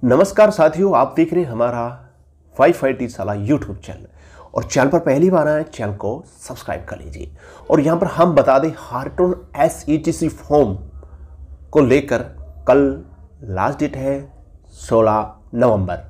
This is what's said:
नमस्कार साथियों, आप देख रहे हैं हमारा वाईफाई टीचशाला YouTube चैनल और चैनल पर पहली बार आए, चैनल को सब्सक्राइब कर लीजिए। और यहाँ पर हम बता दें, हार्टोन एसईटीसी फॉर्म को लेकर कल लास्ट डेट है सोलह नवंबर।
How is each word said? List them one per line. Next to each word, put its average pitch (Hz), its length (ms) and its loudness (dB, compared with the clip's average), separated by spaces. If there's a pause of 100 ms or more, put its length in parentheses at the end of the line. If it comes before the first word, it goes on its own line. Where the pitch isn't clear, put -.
नमस्कार 196 480 4
साथियों, 170 460 2
आप 135 180 2
देख 165 180 0
रहे 175 100 0
हैं 131 80 -8
हमारा 120 640 -4 (460)
वाईफाई 135 340 2
टीचशाला 113 400 -8
YouTube 104 420 -2
चैनल - 320 -18 (480)
और - 80 -2
चैनल 139 240 0
पर 156 120 2
पहली 151 300 2
बार 160 180 2
आए, 151 160 0
चैनल 107 300 -8
को 107 300 -8 (240)
सब्सक्राइब - 420 -10
कर - 80 -10
लीजिए। 73 340 -16 (380)
और 160 100 4
यहाँ 160 180 2
पर 180 100 0
हम 160 280 2
बता 135 240 4
दें, 156 180 -2
हार्टोन 143 720 -4 (100)
एसईटीसी 156 720 -2
फॉर्म 135 480 0 (960)
को 147 100 4
लेकर 139 360 2 (500)
कल 139 360 4 (400)
लास्ट 107 360 -4
डेट - 180 -4
है 139 360 -6 (340)
सोलह 107 680 0 (200)
नवंबर। 104 440 0 (120)